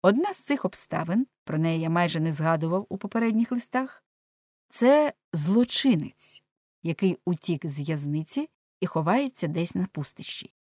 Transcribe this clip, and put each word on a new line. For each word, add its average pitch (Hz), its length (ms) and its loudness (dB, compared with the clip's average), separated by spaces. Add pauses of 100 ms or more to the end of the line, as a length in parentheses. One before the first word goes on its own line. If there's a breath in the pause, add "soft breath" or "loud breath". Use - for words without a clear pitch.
Одна 285 320 4
з - 40 -6
цих - 280 -2
обставин, 170 600 -2 (160)
про 156 140 -4
неї 165 240 2
я 165 80 -2
майже 170 300 2
не 160 120 0
згадував 160 580 0
у 202 80 -8
попередніх 226 540 0
листах, 254 540 -6 (640)
це 285 440 4 (200)
злочинець, 190 1080 2 (400)
який 170 420 0
утік 170 400 -2
з 147 140 -6
в'язниці 151 720 -4 (320)
і 185 60 0
ховається 185 600 0
десь 165 280 -2
на 180 100 0
пустищі. - 760 -10